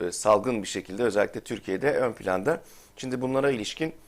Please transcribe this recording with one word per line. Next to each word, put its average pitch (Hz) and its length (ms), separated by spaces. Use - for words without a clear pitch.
e, 87 100
salgın 107 520
bir 92 40
şekilde 98 360
özellikle 107 380
Türkiye'de 95 520
ön 131 200
planda. 98 480
Şimdi 127 240
bunlara 135 300
ilişkin 131 420